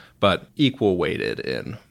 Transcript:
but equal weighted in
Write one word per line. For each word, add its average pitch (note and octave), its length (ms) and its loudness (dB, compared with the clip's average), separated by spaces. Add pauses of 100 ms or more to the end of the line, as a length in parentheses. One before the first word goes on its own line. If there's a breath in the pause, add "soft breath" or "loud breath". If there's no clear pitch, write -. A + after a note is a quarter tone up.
(200 loud breath)
but F#2 340 2
equal A#2 420 2
weighted A#1 440 -2
in B1+ 380 -6 (120)